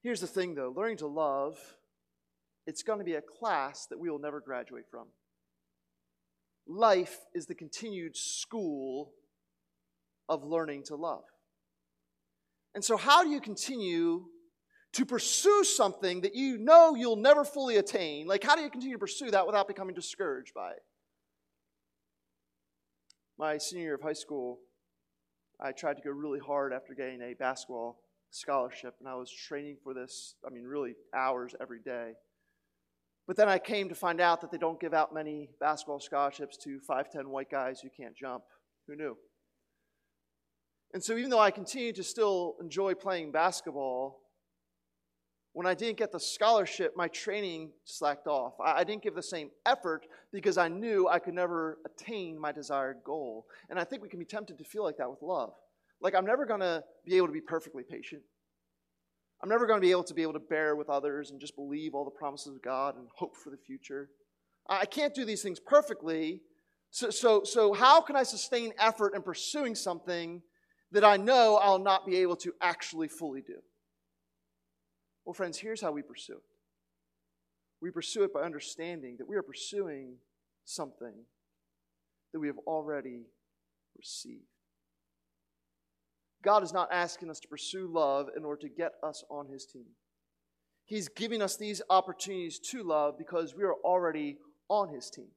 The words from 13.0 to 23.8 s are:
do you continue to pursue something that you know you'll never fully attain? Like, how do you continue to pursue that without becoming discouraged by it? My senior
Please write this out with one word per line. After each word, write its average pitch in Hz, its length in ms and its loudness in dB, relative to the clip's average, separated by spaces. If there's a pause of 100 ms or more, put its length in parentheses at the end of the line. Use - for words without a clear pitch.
do 311 80 2
you 277 100 -2
continue 180 840 -2 (680)
to - 140 0
pursue 392 560 4
something 190 580 2
that 196 140 -2
you 254 240 -2
know 320 340 12
you'll 233 220 2
never 285 280 8
fully 269 340 0
attain? 170 500 0
Like, 196 160 0
how 294 120 8
do 330 60 -2
you 285 80 -4
continue 254 280 -8
to - 20 -10
pursue 226 320 -6
that 190 160 4
without 202 200 2
becoming 190 280 -8
discouraged 147 580 -8
by 92 160 -8
it? - 140 -14 (2500)
My 151 180 0
senior 170 280 -6